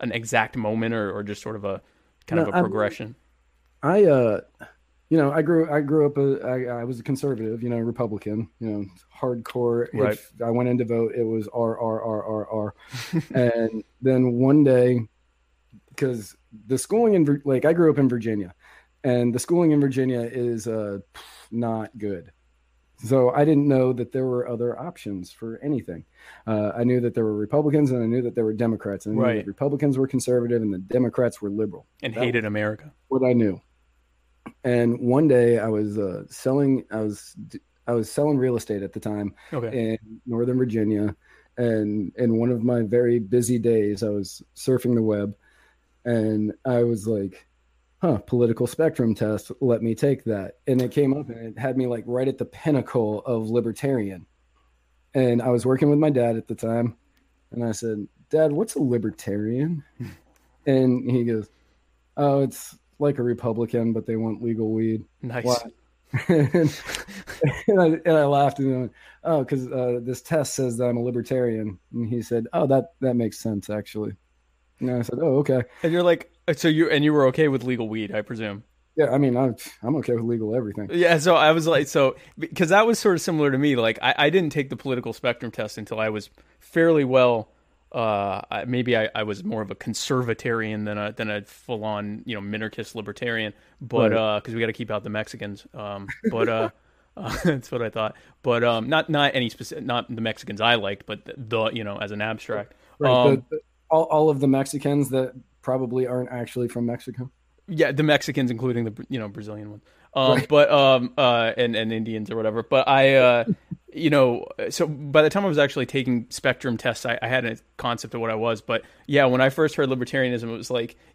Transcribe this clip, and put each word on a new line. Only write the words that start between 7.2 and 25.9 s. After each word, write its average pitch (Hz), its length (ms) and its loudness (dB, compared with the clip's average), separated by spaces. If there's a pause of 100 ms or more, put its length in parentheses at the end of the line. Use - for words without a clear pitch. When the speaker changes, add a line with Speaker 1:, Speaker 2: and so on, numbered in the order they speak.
Speaker 2:
you 120 60 -4
know, 117 100 -2
Republican, 110 680 -4 (120)
you 113 100 -6
know, 101 160 -4 (340)
hardcore. 120 760 -2
Speaker 1:
Right. 107 180 0
Speaker 2:
If - 180 -12 (140)
I 117 60 -2
went 123 180 0
in 123 80 2
to 123 80 0
vote, 113 300 -2
it 120 80 -2
was 110 280 -4
R, 117 260 -2
R, 113 260 -4
R, 107 200 -4
R, 107 240 -6
R. 107 280 -6 (280)
Speaker 1:
<laughs> - 300 -6
Speaker 2:
And 117 500 0 (160)
then 127 340 2
one 135 300 6
day, 123 380 4 (960)
'cause 120 400 -4 (300)
the 127 100 0
schooling 214 380 2
in 165 100 6
Vir-, 143 200 2
like, 131 200 2
I 165 80 4
grew 170 160 6
up 143 80 2
in 135 100 4
Virginia, 107 460 -2 (500)
and 120 300 2
the 123 60 -2
schooling 175 320 2
in 147 100 4
Virginia 131 400 0
is, 120 460 -4
uh, 104 320 -6 (520)
not 113 460 -4
good. 98 340 -8 (720)
So 127 280 4
I 147 140 2
didn't 147 220 4
know 127 260 4
that 117 180 -6
there 131 140 -2
were 123 220 -2
other 120 320 -4
options 104 520 -10
for 113 320 -12
anything. 101 420 -6 (400)